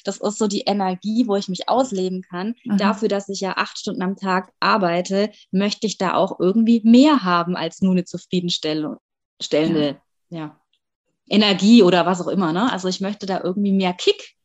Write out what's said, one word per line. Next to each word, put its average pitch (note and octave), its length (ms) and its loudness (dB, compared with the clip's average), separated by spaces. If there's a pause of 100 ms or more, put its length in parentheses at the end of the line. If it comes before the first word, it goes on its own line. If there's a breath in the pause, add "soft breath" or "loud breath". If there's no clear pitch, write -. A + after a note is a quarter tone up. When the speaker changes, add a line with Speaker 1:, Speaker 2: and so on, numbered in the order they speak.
Speaker 1:
das G3 140 -8
ist G#3 200 -6
so A3 80 0
die G3+ 160 2
Energie, G3+ 640 -2
wo G3 100 0
ich G3+ 120 -4
mich F3+ 200 -8
ausleben F#3+ 540 -2
kann. F#3+ 420 -8
Speaker 2:
Mhm. G#3 120 -2
Speaker 1:
Dafür, G3+ 320 0
dass G3+ 220 -4
ich F#3+ 100 -8
ja F#3+ 160 -4
acht - 220 -6
Stunden F#3 240 -8
am F#3+ 140 -4
Tag F#3 440 -4
arbeite, F#3+ 720 0 (200 soft breath)
möchte G3+ 360 -2
ich F#3+ 120 -6
da F3+ 160 -2
auch - 260 0
irgendwie A3 440 2
mehr B3+ 400 6
haben F3 320 0
als - 240 -8
nur F#3+ 120 2
eine F3+ 120 0
zufriedenstellende, E3 920 -4 (420)
stellende, D3+ 600 0 (280)
Speaker 2:
Ja. E3+ 100 -14
Speaker 1:
ja, D3+ 220 -14 (680)
Energie G#3 540 6
oder F3+ 240 4
was F3+ 140 -2
auch E3+ 80 -6
immer, F3 240 0
ne? G#3+ 180 0
Also F#3 180 -6
ich F#3 120 -6
möchte G3+ 240 -8
da F#3+ 180 -4
irgendwie G3 300 -2
mehr F#3 220 0
Kick. - 400 -4 (100)